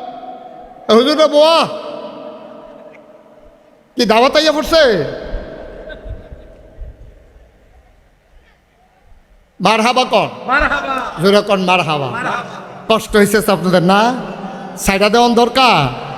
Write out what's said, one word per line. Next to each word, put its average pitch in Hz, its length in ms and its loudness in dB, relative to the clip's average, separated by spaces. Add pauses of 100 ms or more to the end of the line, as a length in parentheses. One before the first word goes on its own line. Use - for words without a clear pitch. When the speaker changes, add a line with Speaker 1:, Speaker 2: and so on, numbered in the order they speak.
(880)
Speaker 1:
এ 220 60 4
হুজুর 262 240 4
রে 311 100 4
বোয়া, 302 400 4 (2250)
কি 240 100 2
দাওয়াত 233 300 4
আইয়া 311 160 4
পড়ছে? 285 520 2 (4000)
মারহাবা 220 420 2
কন। 196 240 2 (200)
Speaker 2:
মারহাবা। 269 760 -2
Speaker 1:
জোরে 202 180 4
কন 196 200 0
মারহাবা। 160 480 0
Speaker 2:
মারহাবা। - 880 -6
Speaker 1:
কষ্ট - 180 -4
হইছে 208 260 4
তো 196 120 0
আপনাদের 175 300 2
না? 208 320 2 (640)
সাইডা 196 320 0
দেওয়ান 240 240 4
দরকার। 226 720 2 (100)